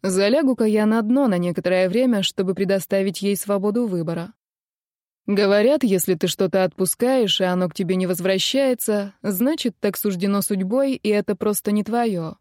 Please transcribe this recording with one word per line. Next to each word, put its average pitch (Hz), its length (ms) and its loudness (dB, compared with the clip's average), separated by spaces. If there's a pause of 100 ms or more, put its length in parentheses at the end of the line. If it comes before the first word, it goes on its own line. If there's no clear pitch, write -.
Залягу-ка 220 600 2
я 214 220 2
на 220 160 2
дно 254 260 2
на 185 100 0
некоторое 180 500 0
время, 233 340 2
чтобы 185 320 -2
предоставить 196 680 -2
ей 202 140 0
свободу 202 500 -2
выбора. 170 460 -6 (960)
Говорят, 208 580 4
если 190 300 2
ты 170 120 -2
что-то 185 380 0
отпускаешь, 226 760 0
и - 40 2
оно 180 240 0
к 160 60 -8
тебе 185 200 -2
не 185 120 0
возвращается, 202 1160 0
значит, 233 560 -2
так 202 180 -2
суждено 196 460 -2
судьбой, 220 520 -2
и - 160 -4
это 208 260 0
просто 208 340 -2
не 208 140 0
твоё. 208 560 -2